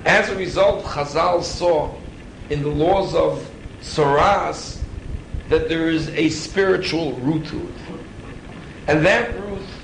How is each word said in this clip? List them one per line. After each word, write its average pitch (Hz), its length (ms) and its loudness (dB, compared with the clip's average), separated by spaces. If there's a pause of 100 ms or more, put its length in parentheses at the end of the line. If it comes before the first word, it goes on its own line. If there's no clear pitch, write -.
As 196 240 4
a 196 80 -4
result, 185 480 2
Chazal 156 600 0
saw 165 500 0 (560)
in 147 120 0
the 143 60 0
laws 160 460 2
of 156 340 2 (320)
Tsaras 160 1000 2 (680)
that 160 200 4
there 165 200 2
is 151 200 0
a 156 220 2
spiritual 160 840 0
root 156 320 0
to - 100 -8
it. - 180 -8 (1120)
And 156 180 4
that 226 340 4
root 196 220 -8 (220)